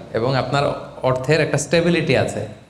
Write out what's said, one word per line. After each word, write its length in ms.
এবং 220
আপনার 540
অর্থের 400
একটা 160
stability 600
আছে, 300